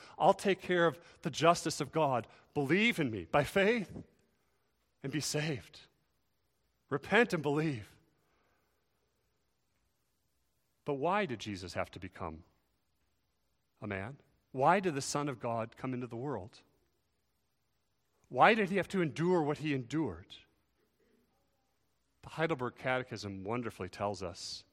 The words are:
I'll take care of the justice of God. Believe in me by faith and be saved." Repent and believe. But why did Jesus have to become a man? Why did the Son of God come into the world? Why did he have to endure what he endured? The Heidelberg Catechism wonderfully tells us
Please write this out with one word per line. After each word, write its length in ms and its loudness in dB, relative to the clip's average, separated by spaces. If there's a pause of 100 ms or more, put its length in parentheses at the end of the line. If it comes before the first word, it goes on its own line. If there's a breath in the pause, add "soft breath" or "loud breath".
(180 loud breath)
I'll 160 8
take 260 0
care 260 4
of 120 2 (240 loud breath)
the 80 -2
justice 500 4
of 120 -6
God. 340 2 (260 loud breath)
Believe 460 2
in 120 0
me 160 -6
by 180 4
faith 580 0 (1000)
and 100 -8
be 80 -2
saved." 640 -4 (1040)
Repent 420 4
and 100 0
believe. 520 -2 (3000)
But 100 -2
why 300 2
did 140 -4
Jesus 360 -8
have 180 -2
to 80 -12
become 420 -10 (1400)
a 60 -10
man? 320 -8 (340)
Why 280 4
did 160 -2
the 40 -4
Son 280 -4
of 100 -6
God 380 -4
come 180 -6
into 140 -6
the 80 -10
world? 440 -8 (1700)
Why 260 6
did 140 0
he 80 -2
have 120 -2
to 120 -2
endure 420 2
what 160 0
he 140 -2
endured? 640 -4 (1900)
The 80 -18
Heidelberg 440 -2
Catechism 680 -4
wonderfully 440 -6
tells 340 -4
us 500 -10